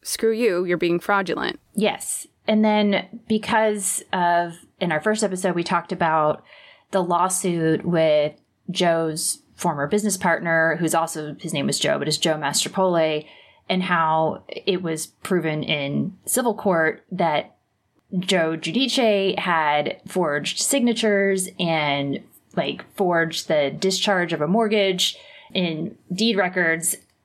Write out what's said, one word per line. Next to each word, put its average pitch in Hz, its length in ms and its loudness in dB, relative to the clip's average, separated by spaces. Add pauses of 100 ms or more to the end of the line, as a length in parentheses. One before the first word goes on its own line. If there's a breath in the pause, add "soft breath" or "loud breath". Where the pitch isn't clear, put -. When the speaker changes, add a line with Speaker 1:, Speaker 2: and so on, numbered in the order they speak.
Speaker 1:
screw - 320 0
you, 196 320 2
you're 175 120 0
being 175 220 0
fraudulent." - 640 0 (120)
Speaker 2:
Yes. - 540 -2 (180)
And 214 200 4
then 214 640 0
because 220 800 0
of, 175 440 0 (260)
in 175 100 0
our 151 80 0
first 214 240 0
episode, 185 320 -2
we 170 80 -2
talked 170 300 -2
about 156 500 0 (480 loud breath)
the 196 100 2
lawsuit 175 840 0
with 156 480 2 (360)
Joe's 165 720 0 (140)
former 147 320 -2
business 208 300 0
partner, 165 580 2
who's 165 180 0
also, 160 460 -2
his 160 140 -8
name 143 140 -2
was - 120 -2
Joe, 143 180 0
but 139 120 -4
is 156 80 0
Joe 160 160 0
Mastropole, 160 920 0 (440 loud breath)
and 185 120 2
how 160 680 0
it 185 320 -2
was 160 260 -4
proven 156 560 -2
in 143 640 -4
civil 240 280 0
court 160 600 0
that 165 420 -2 (640)
Joe 165 380 0
Giudice 208 800 0
had 151 640 0
forged 147 540 -2
signatures 208 880 0 (100)
and, 147 600 0 (380)
like, 143 260 -4 (140)
forged 165 500 0
the 143 320 2
discharge 190 540 0
of 151 80 -4
a 151 60 2
mortgage 202 680 2 (380 loud breath)
in 165 440 -4 (140)
deed 208 240 2
records, 180 600 0 (280)